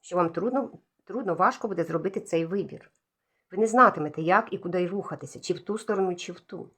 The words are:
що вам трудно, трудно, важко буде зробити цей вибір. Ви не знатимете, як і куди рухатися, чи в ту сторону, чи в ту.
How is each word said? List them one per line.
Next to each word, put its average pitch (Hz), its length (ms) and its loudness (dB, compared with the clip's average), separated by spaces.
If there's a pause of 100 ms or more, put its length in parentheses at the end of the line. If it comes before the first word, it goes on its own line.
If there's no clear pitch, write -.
що - 160 -6
вам 170 140 2
трудно, 233 480 -2 (260)
трудно, 196 300 -4
важко 185 340 0
буде 170 160 -2
зробити 165 360 -4
цей 165 260 -2
вибір. 180 440 -6 (600)
Ви 180 80 -6
не 220 80 4
знатимете, 190 560 6
як 185 300 4
і 190 60 -4
куди 180 280 0
рухатися, 190 540 -8
чи - 140 -2
в - 60 -8
ту 208 180 -6
сторону, 190 360 0
чи 175 180 -10
в 175 80 -14
ту. - 380 -16